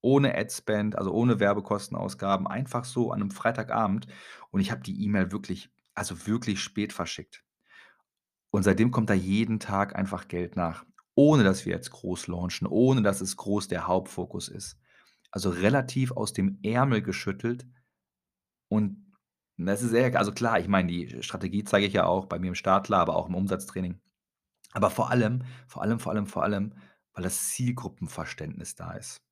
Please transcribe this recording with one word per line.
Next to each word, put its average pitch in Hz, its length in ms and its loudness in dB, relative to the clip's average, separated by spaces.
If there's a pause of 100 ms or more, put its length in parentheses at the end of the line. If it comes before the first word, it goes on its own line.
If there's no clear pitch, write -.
Ohne 135 320 6
Adspend, 107 600 -2
also 95 160 0
ohne 113 260 4
Werbekostenausgaben, 98 1080 0
einfach 120 360 -4
so 123 280 -2
an 104 80 -2
einem 101 100 -2
Freitagabend. 110 800 -2 (420)
Und 98 100 0
ich 95 120 0
hab - 100 -6
die 98 220 -8
E-Mail 101 260 2
wirklich, 98 400 -8 (240)
also 90 320 -8
wirklich 107 340 -2
spät - 320 -4
verschickt. - 520 -10 (1040)
Und 98 140 2
seitdem 104 260 6
kommt 117 200 0
da 104 40 4
jeden 101 460 2
Tag 101 340 -2
einfach 98 320 -4
Geld 87 300 -6
nach, 85 280 -4 (300)
ohne 143 300 8
dass 95 220 2
wir 92 60 -2
jetzt - 180 -6
groß - 360 -8
launchen, 90 400 -4
ohne 127 360 4
dass 98 180 2
es 95 160 -6
groß 101 320 -2
der 85 180 -4
Hauptfokus - 640 -2
ist. - 300 -14 (520)
Also 95 200 -2
relativ 123 600 2
aus 104 220 -6
dem 98 320 0
Ärmel 120 360 2
geschüttelt. 101 680 -4 (1000)
Und 104 460 -2 (420)
das 98 260 0
ist 120 80 0
sehr, 123 280 4
also 101 140 2
klar, 113 260 0
ich 87 80 0
meine, 92 220 4
die 85 340 -6
Strategie 98 400 -4
zeige 101 240 4
ich 98 60 -2
ja 90 140 4
auch 95 200 2
bei 85 140 -4
mir 92 80 -2
im 90 80 -4
Startler, 98 420 2
aber 85 160 4
auch 82 140 0
im 90 80 -4
Umsatztraining. 92 640 -4 (720)
Aber - 180 2
vor - 200 0
allem, 123 340 2 (240)
vor - 140 -16
allem, 113 180 0
vor - 120 -6
allem, 104 140 -2
vor 95 160 -4
allem, 101 320 -2 (400)
weil 90 80 -8
das - 280 -4
Zielgruppenverständnis 95 1200 -6
da 85 200 -12
ist. - 380 -14